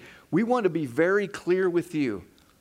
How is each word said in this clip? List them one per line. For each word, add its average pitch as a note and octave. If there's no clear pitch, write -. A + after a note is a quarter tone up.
"We F#3
want A#3
to F3+
be D#3+
very F3
clear F#3
with E3+
you. A#2